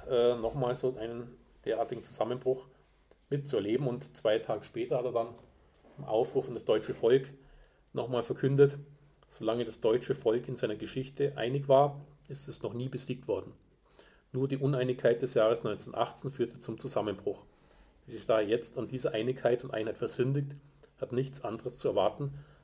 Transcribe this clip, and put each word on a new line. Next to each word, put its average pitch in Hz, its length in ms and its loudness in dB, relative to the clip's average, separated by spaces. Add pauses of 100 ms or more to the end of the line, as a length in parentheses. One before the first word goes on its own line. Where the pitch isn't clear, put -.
äh, 120 280 4
nochmal 120 400 -2
so 127 200 0
einen 117 400 -10 (280)
derartigen 113 400 -2
Zusammenbruch 123 640 -2 (640)
mitzuerleben. 127 580 0
Und 120 280 -6
zwei 107 220 4
Tage 110 240 -4
später 127 360 -2
hat 123 80 -2
er 123 60 -4
dann 117 160 0 (680)
im - 60 -12
Aufruf 123 420 2
an 127 80 -8
das 113 100 -10
deutsche 113 300 2
Volk 131 360 4 (640)
nochmal 120 280 -2
verkündet: 139 540 4 (500)
„Solange 113 380 -2
das 113 160 -10
deutsche 120 340 2
Volk 117 320 0
in 131 100 -6
seiner 107 200 -2
Geschichte 135 600 -4
einig 131 320 -2
war, 139 320 6 (280)
ist - 200 -12
es - 140 -10
noch 117 120 -4
nie 123 140 -4
besiegt 127 380 -8
worden. - 280 -4 (800)
Nur 135 140 0
die 135 120 -2
Uneinigkeit 127 600 4
des 127 140 0
Jahres 113 300 6
neunzehnhundertachtzehn 113 640 -4
führte - 300 -4
zum 113 180 -8
Zusammenbruch. 104 640 -4 (640)
Wie 120 60 -18
sich 113 140 -12
da 113 140 4
jetzt 107 380 0
an 110 80 -4
dieser 127 260 -4
Einigkeit 123 520 0
und - 100 -8
Einheit 110 240 -4
versündigt, 139 560 -2 (460)
hat - 120 -6
nichts 135 300 -4
anderes 117 360 -8
zu - 100 -2
erwarten, 104 440 0 (320)